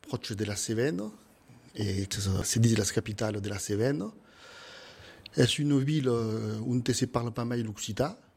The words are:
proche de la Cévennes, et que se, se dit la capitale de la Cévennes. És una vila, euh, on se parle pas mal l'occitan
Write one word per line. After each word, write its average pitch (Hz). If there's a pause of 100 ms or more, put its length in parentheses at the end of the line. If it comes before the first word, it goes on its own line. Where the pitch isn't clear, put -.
proche -
de 104
la 101
Cévennes, 156 (640)
et 98
que -
se, 95
se -
dit 113
la 104
capitale 107
de 101
la 98
Cévennes. 139 (1200)
És 131
una 147
vila, 135
euh, 110
on 123 (120)
se 127
parle 120
pas 117
mal 120
l'occitan 110 (220)